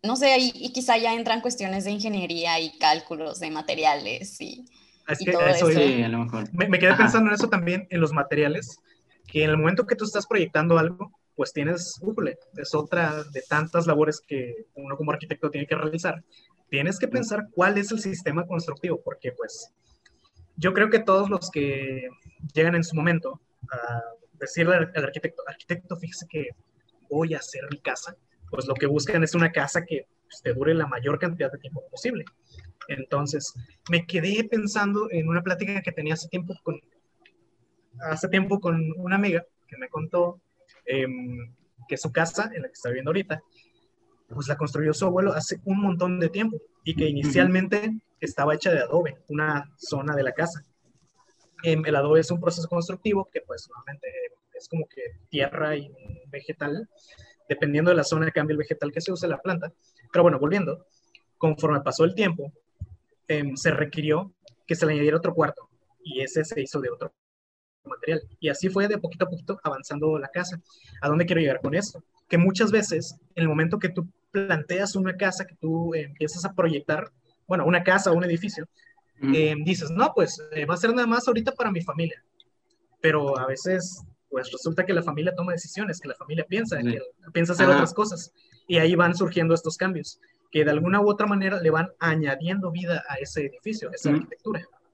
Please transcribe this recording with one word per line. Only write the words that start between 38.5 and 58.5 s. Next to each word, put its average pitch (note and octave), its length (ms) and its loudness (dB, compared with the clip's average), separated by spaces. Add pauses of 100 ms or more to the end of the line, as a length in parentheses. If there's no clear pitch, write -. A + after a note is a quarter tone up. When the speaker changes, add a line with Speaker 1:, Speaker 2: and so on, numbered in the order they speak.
Speaker 2:
con D#3+ 380 0
una F3+ 180 -2
amiga F#3 300 2 (220)
que - 100 -18
me B2+ 120 -12
contó, F3 500 -2 (460)
em, B2+ 680 -4 (340)
que C#3 100 -4
su - 140 -6
casa, E3+ 420 0
en D#3+ 100 -8
la B2+ 40 -10
que - 60 -16
está - 160 -8
viviendo C3 200 -4
ahorita, F#3+ 320 -4 (880)
pues B2 180 -8
la C#3+ 100 -2
construyó D3+ 360 0
su G3 120 0
abuelo F#3 280 2
hace D#3 320 -4
un G3 160 0
montón F3+ 380 0
de E3 100 2
tiempo G#3+ 280 -2 (260)
y D#3+ 120 -4
que D3+ 100 0
Speaker 3:
Ujú. D3+ 60 2
Speaker 2:
inicialmente F#3 840 2 (240)
estaba D3 360 0
hecha F3+ 160 0
de D#3 100 4
adobe, D3+ 360 0 (100)
una D3 500 -2
zona C#3+ 380 -4
de C3+ 80 2
la B2+ 100 -2
casa. E3 300 -4 (1000)
Em, D#3 220 2
el D3+ 100 2
adobe D3 240 6
es D#3+ 120 0
un E3+ 80 0
proceso E3+ 280 -2
constructivo F#3 640 -2
que, - 100 -6
pues, - 280 -14
normalmente C#3 380 -16 (460)
es - 140 -16
como D#3+ 200 -6
que - 140 -16 (280)
tierra D3+ 460 -2
y C#3+ 160 -10 (360)
vegetal, D3 600 -8 (600)
dependiendo D3 420 2
de F3 60 6
la D3 60 4
zona D#3+ 280 0
cambia D3+ 220 0